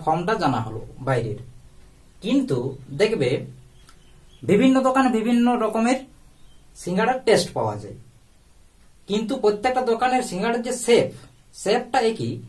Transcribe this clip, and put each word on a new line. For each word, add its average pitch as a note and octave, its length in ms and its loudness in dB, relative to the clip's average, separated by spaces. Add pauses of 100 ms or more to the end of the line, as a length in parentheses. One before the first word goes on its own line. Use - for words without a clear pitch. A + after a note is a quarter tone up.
ফর্মটা F3 300 0
জানা C#3+ 260 0
হলো G#2+ 260 -10 (120)
বাইরের। A#2 380 -2 (840)
কিন্তু F3+ 560 0 (140)
দেখবে, D3 560 0 (960)
বিভিন্ন C4 400 4
দোকানে C4 260 2
বিভিন্ন A#3+ 500 2
রকমের A3+ 380 0 (800)
সিঙ্গাড়ার F#3+ 480 -2
টেস্ট G3 280 4
পাওয়া A2 240 -4
যায়, G#2 180 -14 (1120)
কিন্তু A3 300 -2
প্রত্যেকটা B3+ 460 0
দোকানের B3 400 2
সিঙ্গাড়ার A3 400 -2
যে B3 100 -4
শেপ, A#3 400 2 (420)
শেপটা A#3+ 460 0
একই, A3 480 -2